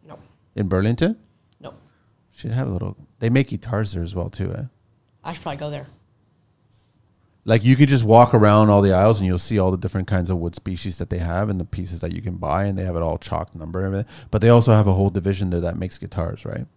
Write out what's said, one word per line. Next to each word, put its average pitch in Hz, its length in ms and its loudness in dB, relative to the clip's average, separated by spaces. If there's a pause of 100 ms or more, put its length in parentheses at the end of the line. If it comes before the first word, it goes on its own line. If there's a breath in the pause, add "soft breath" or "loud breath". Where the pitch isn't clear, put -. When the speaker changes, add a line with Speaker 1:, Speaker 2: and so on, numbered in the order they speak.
Speaker 1:
No. 151 120 -20 (360)
Speaker 2:
In 101 140 -4
Burlington? 113 480 -2 (440)
Speaker 1:
No. - 140 -20 (600)
Speaker 2:
Should - 180 -10
have 131 160 -4
a - 20 -6
little, 95 260 -6 (220)
they 113 100 -2
make 131 200 2
guitars 104 440 -6
there 87 100 -6
as 87 120 -8
well 87 160 -6
too, 92 240 -8
eh? - 80 -10 (640)
Speaker 1:
I 170 100 -10
should - 80 -18
probably 143 160 -10
go 147 120 -10
there. 139 160 -12 (1600)
Speaker 2:
Like, 110 180 2
you 127 100 6
could 135 140 6
just 135 160 2
walk 117 300 8
around 107 340 6
all 101 140 6
the 98 100 4
aisles 101 260 4
and 98 80 -2
you'll 90 120 0
see 107 200 -4
all 92 120 2
the 92 80 -2
different 92 280 -6
kinds 90 220 -2
of 92 80 -2
wood 85 180 -6
species 92 440 -10
that - 100 -8
they 92 100 -6
have 87 300 -4
and 98 100 -4
the 87 60 -4
pieces 87 360 -10
that 85 120 -8
you 87 80 -10
can 92 160 -8
buy, 87 280 -4
and 101 140 -4
they 90 60 -6
have 90 120 -6
it 82 60 -4
all 80 140 -4
chalked - 400 -8
number 82 220 -10
and 95 160 -4
everything. 98 180 -6 (180 loud breath)
But 107 120 -2
they 117 80 4
also 120 220 6
have 107 140 4
a 101 60 2
whole 98 160 2
division 95 400 -4
there 87 120 -2
that 85 180 -6
makes 92 180 -10
guitars, - 480 -8
right? - 220 -10 (100)